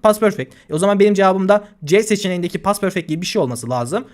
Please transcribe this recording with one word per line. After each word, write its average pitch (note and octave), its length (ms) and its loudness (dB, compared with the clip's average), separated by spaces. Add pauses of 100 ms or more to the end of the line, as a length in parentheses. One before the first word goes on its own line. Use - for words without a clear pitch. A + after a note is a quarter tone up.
Past G#3+ 180 2
perfect. F#3+ 340 -2 (160)
E, D3 40 -8
o D#3 40 -2
zaman G3 220 2
benim G#3 140 4
cevabım F#3+ 340 2
da G#3 160 4 (200)
C F3+ 180 4
seçeneğindeki F#3 600 -2
past G3+ 180 -2
perfect F#3 280 -4
gibi D#3+ 140 -4
bir F#3 40 -6
şey G3+ 160 -2
olması A#2+ 280 -6
lazım. B2+ 440 -4